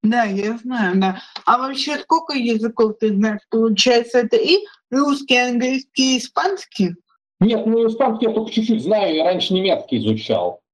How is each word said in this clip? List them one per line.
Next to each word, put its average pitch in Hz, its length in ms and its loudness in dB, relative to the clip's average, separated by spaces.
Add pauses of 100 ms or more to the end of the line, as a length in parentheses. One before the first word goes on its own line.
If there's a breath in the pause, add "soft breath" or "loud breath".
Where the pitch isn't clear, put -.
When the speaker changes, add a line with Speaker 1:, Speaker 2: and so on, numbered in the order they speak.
Speaker 1:
Да, 233 220 2
я 208 340 -4
знаю, 226 420 0
да. 190 200 0 (260 loud breath)
А - 120 4
вообще 269 400 -4
сколько 330 360 -2
языков 226 680 0
ты 214 140 0
знаешь? 208 260 0 (100)
Получается, 233 720 2
это 233 180 0
и 330 200 4 (340 loud breath)
русский, 277 460 0
английский, 254 800 0
и - 40 -2
испанский? 214 760 -4 (440)
Speaker 2:
Нет, 220 260 2
ну, 226 220 2
испанский 226 400 0
я 220 60 -2
только 220 180 -4
чуть-чуть 220 320 0
знаю, 190 320 0
я 156 100 0
раньше 180 280 0
немецкий 185 440 0
изучал. 107 640 -2 (120)